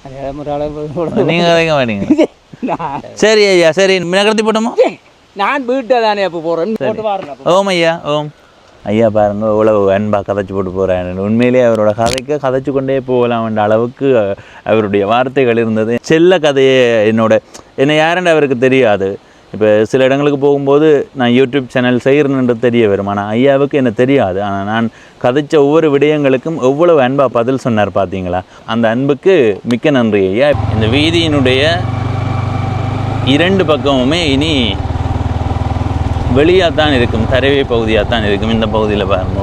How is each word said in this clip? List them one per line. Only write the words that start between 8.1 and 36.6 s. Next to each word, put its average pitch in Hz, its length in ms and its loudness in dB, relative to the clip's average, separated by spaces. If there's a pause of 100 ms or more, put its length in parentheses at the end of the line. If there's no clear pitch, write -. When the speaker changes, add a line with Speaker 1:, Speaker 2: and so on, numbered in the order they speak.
Speaker 2:
ஐயா 110 240 2
பாருங்க, 104 380 0
எவ்வளவு 107 520 2
அன்பா 104 300 -2
கதைச்சு 98 260 -4
போட்டு 95 320 -2
போறாரு. 90 300 -4
உண்மையிலேயே 120 480 0
அவரோட 107 300 2
கதைக்க 117 480 -4
கதைச்சு 135 280 -2
கொண்டே 135 300 -2
போகலாம் 120 460 -2
என்ற 110 160 -2
அளவுக்கு, 120 560 0
அ, 98 160 0 (300)
அவருடைய 101 420 0
வார்த்தைகள் 123 500 0
இருந்தது. 113 460 -2
செல்ல 175 360 4
கதையே 131 760 2
என்னோட, 110 260 2 (380)
என்னை 147 200 2
யாருன்னு 170 340 0
அவருக்கு 147 280 2
தெரியாது. 110 600 2 (340)
இப்ப 107 320 2
சில 131 200 0
இடங்களுக்கு 143 340 0
போகும்போது 143 760 2
நான் 123 160 0
YouTube 127 380 2
சேனல் 123 360 0
செய்யறேன்னு 135 540 0
தெரிய 117 300 2
வரும், 98 180 0
ஆனா 101 200 -4
ஐயாவுக்கு 135 500 0
என்ன 131 140 2
தெரியாது. 110 520 0
ஆனா 98 200 -4
நான் 110 280 -2 (320)
கதைச்ச 139 340 0
ஒவ்வொரு 147 420 4
விடயங்களுக்கும் 147 640 0
எவ்வளவு 151 380 4
அன்பா 135 240 2
பதில் 120 340 0
சொன்னார் 107 320 0
பாத்தீங்களா? 92 500 -4 (260)
அந்த 113 220 0
அன்புக்கு 131 760 2
மிக்க 120 280 -2
நன்றி 110 360 2
ஐயா. 110 220 0 (260)
இந்த 110 120 0
வீதியினுடைய 147 840 2 (1600)
இரண்டு 170 400 2
பக்கமுமே 143 600 0
இனி 135 520 0 (1600)
வெளியாத்தான் 156 560 2